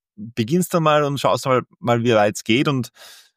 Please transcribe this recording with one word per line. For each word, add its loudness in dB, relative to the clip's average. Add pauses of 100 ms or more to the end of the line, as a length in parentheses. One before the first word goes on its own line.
(160)
beginnst -4
dann 0
mal 2
und -4
schaust 0
mal, 2 (180)
mal, 0
wie 2
weit 2
es -14
geht", 0
und -4 (460)